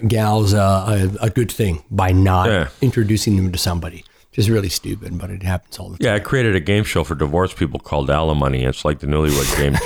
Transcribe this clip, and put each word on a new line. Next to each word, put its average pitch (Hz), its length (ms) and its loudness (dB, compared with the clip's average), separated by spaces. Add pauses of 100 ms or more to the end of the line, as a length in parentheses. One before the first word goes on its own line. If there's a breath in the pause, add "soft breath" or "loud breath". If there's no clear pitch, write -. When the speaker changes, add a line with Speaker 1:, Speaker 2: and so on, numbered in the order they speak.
Speaker 1:
gals, 107 460 2
uh, 98 560 2 (140)
a, 110 40 0
a 110 40 0
good 117 200 0
thing 90 400 -2
by 98 220 2
not 92 380 4
Speaker 2:
Yeah. 87 180 0 (140)
Speaker 1:
introducing 110 540 2
them 95 160 0
to 92 60 -4
somebody. 85 460 -4 (280 soft breath)
Just 107 180 2
really 101 180 0
stupid, 95 500 -8
but 92 120 -8
it 92 120 -10
happens 92 360 -4
all 95 100 -14
the 90 120 -14
Speaker 2:
Yeah, 110 140 2
I 107 40 0
Speaker 1:
time. - 80 -6
Speaker 2:
created 117 280 2
a 92 60 2
game 101 240 2
show - 180 0
for 80 120 -6
divorced 78 420 0
people 73 240 -2
called 71 300 -2
Alimony. 71 540 0
It's 65 200 -4
like 73 140 -2
the - 80 -10
Newlywed 71 500 0
Game 71 180 2 (120)